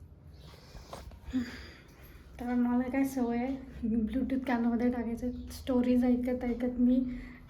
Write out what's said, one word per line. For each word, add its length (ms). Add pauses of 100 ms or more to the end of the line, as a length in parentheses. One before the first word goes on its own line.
(2500)
कारण 200
मला 300
काय 140
सवय 340
आहे, 200 (300)
Bluetooth 580
कानामध्ये 460
टाकायचं, 400
स्टोरीज 760
ऐकत 380
ऐकत 360
मी 240 (460)